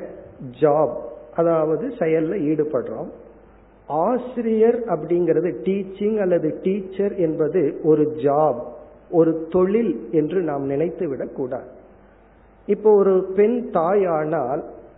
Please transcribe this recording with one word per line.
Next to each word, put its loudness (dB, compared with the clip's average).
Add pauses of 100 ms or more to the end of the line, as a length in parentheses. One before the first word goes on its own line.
(600)
ஜாப், 4 (400)
அதாவது 2
செயல்ல 0
ஈடுபடுறோம். -2 (800)
ஆசிரியர் 0
அப்படிங்கிறது, 0 (120)
டீச்சிங் -2
அல்லது 0
டீச்சர் -2
என்பது 0
ஒரு 4
ஜாப், 0 (500)
ஒரு 2
தொழில் 0
என்று 0
நாம் -4
நினைத்து -4
விடக்கூடாது. -8 (960)
இப்போ 4
ஒரு 4
பெண் 2
தாயானால் 0 (340)